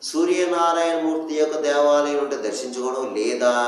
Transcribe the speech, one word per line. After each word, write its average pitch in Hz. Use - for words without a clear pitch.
సూర్యనారాయణమూర్తి 165
యొక్క 151
దేవాలయం 147
ఉంటే 139
దర్శించుకోవడం, 127
లేదా 120